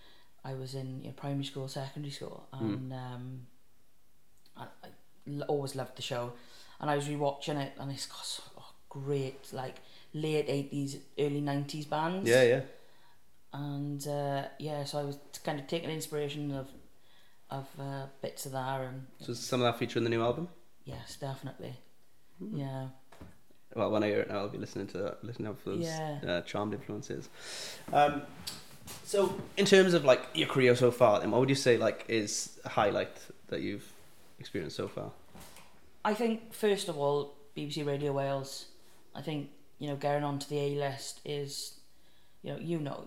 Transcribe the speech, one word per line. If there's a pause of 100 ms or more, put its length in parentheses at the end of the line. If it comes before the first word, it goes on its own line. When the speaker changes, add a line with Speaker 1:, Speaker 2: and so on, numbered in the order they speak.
(440)
Speaker 1:
I
was
in,
you
know,
primary
school,
secondary
school,
Speaker 2:
Mm.
Speaker 1:
and,
um, (1080)
I, (200)
I (400)
l-,
always
loved
the
show, (460)
and
I
was
rewatching
it,
and
it's
got
so, (160)
oh, (180)
great,
like, (360)
late
eighties, (200)
early
nineties
bands.
Speaker 2:
Yeah,
yeah. (920)
Speaker 1:
And,
uh, (140)
yeah,
so
I
was (140)
t-,
kind
of
taking
inspiration
of, (800)
of, (120)
uh, (160)
bits
of
that,
and (120)
Speaker 2:
So
is
some
of
that
feature
in
the
new
album? (360)
Speaker 1:
Yes,
definitely. (640)
Speaker 2:
Hmm.
Speaker 1:
Yeah. (880)
Speaker 2:
Well,
when
I
hear
it
now,
I'll
be
listening
to
that,
listening
out
for
those,
Speaker 1:
Yeah.
Speaker 2:
uh,
Charmed
influences. (600)
Um, (800)
so (160)
in
terms
of,
like,
your
career
so
far,
then
what
would
you
say,
like,
is
a
highlight (300)
that
you've (500)
experienced
so
far? (920)
Speaker 1:
I
think,
first
of
all, (180)
B
B
C
Radio
Wales. (460)
I
think, (300)
you
know,
getting
onto
the
A
list
is (640)
you
know,
you
know,